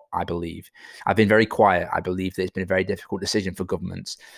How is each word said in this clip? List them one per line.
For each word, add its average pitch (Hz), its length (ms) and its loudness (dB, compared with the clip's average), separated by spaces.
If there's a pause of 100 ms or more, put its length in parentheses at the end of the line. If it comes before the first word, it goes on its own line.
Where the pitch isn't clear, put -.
(120)
I 87 120 -2
believe. 85 460 -8 (360)
I've 98 100 2
been 107 120 6
very 110 180 6
quiet. 90 460 4
I - 80 0
believe 92 340 -4
that 95 80 -4
it's 92 100 -4
been 95 100 -6
a 90 40 -6
very 92 180 2
difficult 95 380 -6
decision 95 320 -2
for 92 100 -6
governments. 90 540 -8 (200)